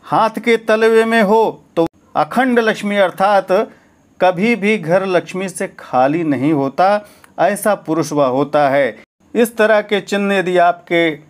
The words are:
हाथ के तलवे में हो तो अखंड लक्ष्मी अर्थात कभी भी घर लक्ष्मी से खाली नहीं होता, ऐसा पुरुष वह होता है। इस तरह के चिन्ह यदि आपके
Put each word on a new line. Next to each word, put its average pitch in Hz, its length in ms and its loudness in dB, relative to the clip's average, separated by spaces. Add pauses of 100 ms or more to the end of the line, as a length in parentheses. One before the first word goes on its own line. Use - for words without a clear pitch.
हाथ 214 340 0
के 233 200 0
तलवे 226 460 2
में 226 180 0
हो 208 400 0 (140)
तो 165 100 2 (280)
अखंड 240 440 0
लक्ष्मी 202 380 -2
अर्थात 190 540 0 (680)
कभी 185 360 0
भी 208 220 0
घर 180 300 -2
लक्ष्मी 185 420 -4
से 190 200 -8
खाली 139 560 -2
नहीं 143 280 0
होता, 180 520 0 (360)
ऐसा 202 360 0
पुरुष 160 360 -4
वह 143 140 2
होता 143 420 0
है। 131 260 0 (400)
इस 226 220 0
तरह 214 240 2
के 208 200 -4
चिन्ह 202 340 -2
यदि 185 240 0
आपके 175 440 0 (260)